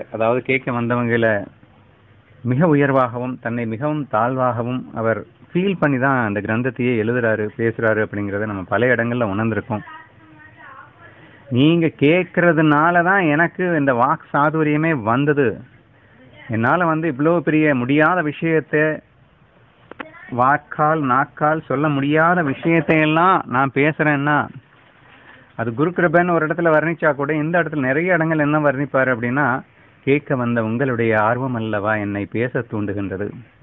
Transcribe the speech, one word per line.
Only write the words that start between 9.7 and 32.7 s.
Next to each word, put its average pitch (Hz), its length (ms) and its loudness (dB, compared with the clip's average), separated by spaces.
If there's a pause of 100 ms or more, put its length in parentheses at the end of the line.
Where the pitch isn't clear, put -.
நீங்க 160 360 4 (120)
கேட்கறதுனால 165 1040 4
தான் 190 240 2
எனக்கு 165 380 0 (100)
இந்த 139 200 2
வாக் 135 360 0
சாதுரியமே 151 640 0 (120)
வந்தது. 139 440 2 (1000)
என்னால 127 360 2
வந்து 160 240 0
இவ்வளோ 151 320 0
பெரிய 156 340 2
முடியாத 151 460 2
விஷயத்தை 156 640 -2 (1500)
வாக்கால் 147 720 0
நாக்கால் 147 600 -2
சொல்ல 143 220 -2
முடியாத 156 540 2
விஷயத்தையெல்லாம் 160 920 2 (100)
நான் 131 260 0
பேசுறேன்னா 147 640 0 (1200)
அது 113 160 -4
குரு 156 180 -2
கிருபைன்னு 175 420 2
ஒரு 160 120 2
இடத்துல 165 260 0
வர்ணிச்சா 156 400 2
கூட 139 220 -2
இந்த 156 240 -2
இடத்துல 156 240 -2
நிறைய 156 320 0
இடங்கள் 160 300 2
என்ன 151 160 2
வர்ணிப்பாரு 135 520 0
அப்படின்னா, 123 360 -2 (540)
கேட்க 147 340 0
வந்த 120 280 0
உங்களுடைய 117 560 -2
ஆர்வம் 123 380 0
அல்லவா 107 400 -2
என்னை 101 280 -4
பேச 123 380 -4
தூண்டுகின்றது. 101 600 -6 (380)